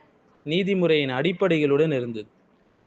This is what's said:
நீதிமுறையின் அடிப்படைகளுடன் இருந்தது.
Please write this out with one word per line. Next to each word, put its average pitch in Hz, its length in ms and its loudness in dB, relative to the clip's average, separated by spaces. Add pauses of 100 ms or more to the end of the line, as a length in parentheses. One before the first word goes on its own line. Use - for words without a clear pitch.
(440)
நீதிமுறையின் 170 640 0
அடிப்படைகளுடன் 151 880 0
இருந்தது. 117 300 -8 (600)